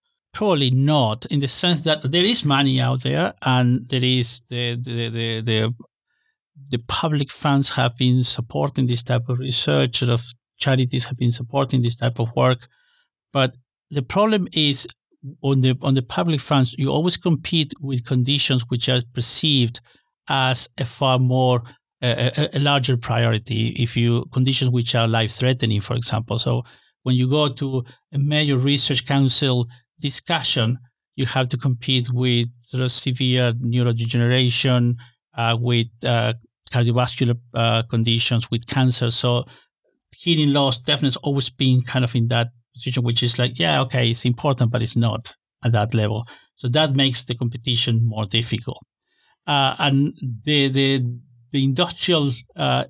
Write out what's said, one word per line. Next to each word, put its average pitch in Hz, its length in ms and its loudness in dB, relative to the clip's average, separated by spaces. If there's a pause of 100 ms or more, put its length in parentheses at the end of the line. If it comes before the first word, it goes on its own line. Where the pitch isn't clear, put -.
(340)
probably 143 380 2
not, 131 560 2
in 147 140 -2
the 139 60 -2
sense 175 340 0
that 151 280 0
there 170 160 2
is 233 180 0
money 139 360 2
out 127 240 0
there, 143 400 -2
and 127 460 2
there 127 140 -2
is 127 460 -2
the, 120 320 -4
the, 117 280 -6
the, 113 320 -4
the, 110 340 0 (920)
the 123 180 -4
public 151 420 -2
funds 139 460 0
have 123 220 0
been 127 260 2
supporting 135 640 -2
this 120 160 -2
type 120 260 -2
of 123 80 -2
research, 135 640 0
sort 123 100 0
of 120 140 0 (340)
charities 131 480 0
have 127 120 -6
been 120 140 2
supporting 131 520 0
this 117 140 -2
type 123 220 -2
of 113 160 -2
work. 127 320 2 (640)
But 131 260 0 (340)
the 143 100 -2
problem 202 520 2
is 147 340 2 (560)
on 135 180 2
the, 131 220 2
on 135 100 2
the 135 80 2
public 165 380 -2
funds, 127 400 0
you 135 100 0
always 156 280 0
compete 160 640 0
with 135 260 -4
conditions 131 640 0
which 123 200 -2
are 127 120 2 (120)
perceived 123 680 0 (480)
as 131 480 0
a 131 80 -4
far 131 340 2
more, 127 440 2 (380)
uh, 123 360 0
a, 151 200 -2
a - 20 0
larger 139 380 2
priority 117 720 -2 (100)
if 117 160 -2
you, 117 360 2
conditions 127 400 0
which 120 240 0
are 117 120 2
life-threatening, 113 760 0
for - 140 -6
example. 117 440 -4
So 120 240 -2 (400)
when 127 120 0
you 127 140 2
go 147 200 2
to 131 340 -4 (300)
a 147 40 -6
major 147 400 2
research 135 480 0
council 131 640 2 (320)
discussion, 131 800 -2 (380)
you 131 100 -2
have 131 240 0
to 135 80 -2
compete 127 540 0
with 123 360 0 (120)
sort 127 240 -6
of 123 80 -2
severe 127 640 0
neurodegeneration, 120 1400 2 (420)
uh, 117 220 0
with, 120 280 0 (180)
uh, 117 280 0 (380)
cardiovascular, 120 640 0 (160)
uh, 113 300 2
conditions, 113 640 0
with 117 160 -4
cancer. 127 460 0
So 120 340 0 (720)
hearing 156 360 2
loss 139 240 2
definitely 143 300 0
has 131 100 0
always 139 320 -2
been 127 320 2
kind 127 240 -2
of 120 100 -4
in 117 120 2
that 117 220 0 (240)
position, 127 300 -4
which 117 200 0
is 120 160 0
like, 123 200 -2
yeah, 151 220 2
okay, 127 300 0
it's 117 140 -4
important, 123 460 0
but 120 100 -2
it's 120 140 -4
not 113 400 -2 (280)
at 113 80 2
that 117 220 2
level. 107 320 0 (300)
So - 140 -8
that 147 260 2
makes 135 280 2
the 123 120 -6
competition 117 680 0
more 110 200 -2
difficult. - 540 -4 (680)
Uh, 139 320 0
and 143 340 2 (300)
the, 143 240 2
the, 135 360 2 (480)
the 139 120 0
industrial, 147 680 0 (240)
uh, 131 340 -2